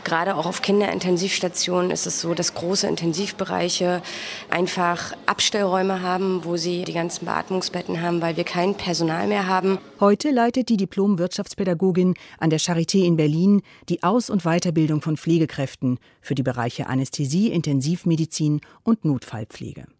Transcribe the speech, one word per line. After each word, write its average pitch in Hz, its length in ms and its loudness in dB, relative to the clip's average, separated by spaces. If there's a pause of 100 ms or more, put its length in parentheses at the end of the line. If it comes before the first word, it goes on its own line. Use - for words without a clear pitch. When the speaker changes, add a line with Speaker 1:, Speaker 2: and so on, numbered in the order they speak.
Speaker 1:
Gerade 175 320 0
auch 156 120 -2
auf 185 160 -4
Kinderintensivstationen 180 1300 0
ist 160 160 -2
es - 120 -4
so, 170 140 -2
dass 170 220 -2
große 190 320 -2
Intensivbereiche 175 1120 -2 (480)
einfach 175 640 -2 (140)
Abstellräume 190 760 0
haben, 185 440 0
wo 170 120 -2
sie 175 260 -2
die 165 100 -6
ganzen 170 320 -4
Beatmungsbetten 180 760 -4
haben, 170 200 0
weil 165 160 -2
wir 170 60 -2
kein 180 300 0
Personal 170 540 -2
mehr 202 180 0
haben. 185 320 2 (220)
Speaker 2:
Heute 208 320 4
leitet 240 380 2
die 226 80 4
Diplom-Wirtschaftspädagogin 185 1400 0 (240)
an 160 100 2
der 156 100 2
Charité 170 440 2
in 170 140 4
Berlin 170 460 4 (260)
die 170 120 -2
Aus- 220 280 2
und 202 140 0
Weiterbildung 160 580 2
von 156 160 -2
Pflegekräften 147 800 0 (220)
für - 140 -4
die 131 80 -2
Bereiche 123 440 -2
Anästhesie, 139 640 0
Intensivmedizin 156 1120 0 (220)
und 226 200 0
Notfallpflege. - 840 -6 (120)